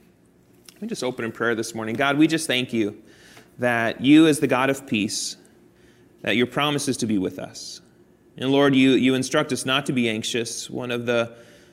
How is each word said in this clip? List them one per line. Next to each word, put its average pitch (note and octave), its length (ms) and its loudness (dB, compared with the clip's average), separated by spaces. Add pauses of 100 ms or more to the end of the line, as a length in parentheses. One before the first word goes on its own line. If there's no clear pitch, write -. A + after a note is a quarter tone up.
(760)
Let - 80 -16
me G#3+ 60 -10
just G#3+ 160 -8
open B2 200 -4
in A2 80 -6
prayer A#2 220 -2
this A2+ 200 -6
morning. A2+ 200 -6
God, C#3 240 0
we D#3 80 6
just D#3+ 200 -2
thank B2+ 280 -2
you G#2 280 -2 (560)
that A#2 440 0
you, D3+ 240 8
as D3+ 140 2
the C#3+ 60 2
God C3 220 2
of C3+ 180 -4
peace, - 520 -4 (840)
that G#2+ 160 0
your A#2+ 100 2
promise C#3+ 420 -2
is B2 100 -4
to A#2+ 80 -4
be G#2+ 100 0
with F2+ 220 -4
us. - 420 -14 (600)
And C3 120 0
Lord, C#3 240 6
you, C3 160 6
you B2+ 240 4
instruct C#3 360 -2
us B2 140 -4
not C3+ 200 -2
to D#3+ 60 -2
be A#2+ 160 0
anxious. A2+ 600 -6
One B2+ 220 -8
of A#2+ 140 -4
the A#2 280 0 (380)